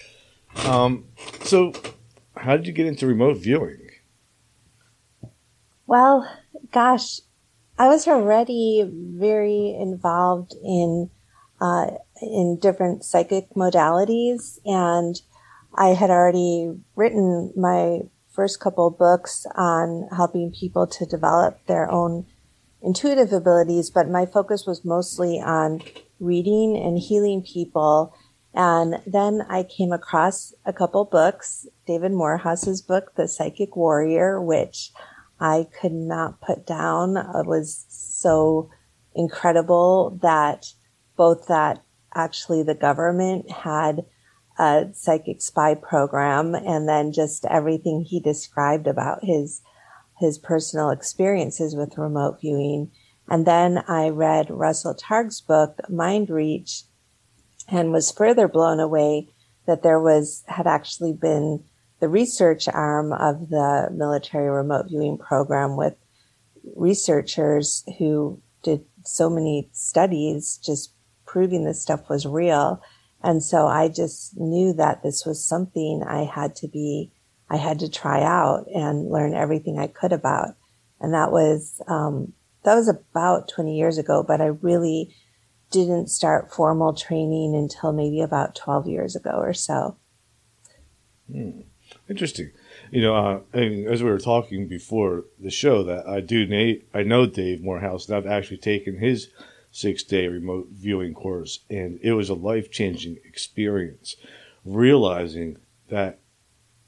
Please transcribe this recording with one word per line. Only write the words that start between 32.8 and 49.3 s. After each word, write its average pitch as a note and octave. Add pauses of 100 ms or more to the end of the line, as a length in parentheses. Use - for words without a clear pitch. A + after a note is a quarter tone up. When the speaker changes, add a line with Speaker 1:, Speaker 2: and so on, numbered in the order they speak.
Speaker 2:
book, F#3
The E3+
Psychic E3
Warrior, E3
which - (480)
I D#3+ (120)
could F3
not E3
put -
down. E3
It F3+
was D#3+
so D#3+ (420)
incredible F3
that D3+ (420)
both E3+
that D#3 (320)
actually D#3+
the D3+
government F3
had D#3 (520)
a D#3
psychic -
spy D3+
program, C#3+
and D#3
then D3+
just D3+
everything D#3+
he F3
described D3+
about -
his, D#3 (580)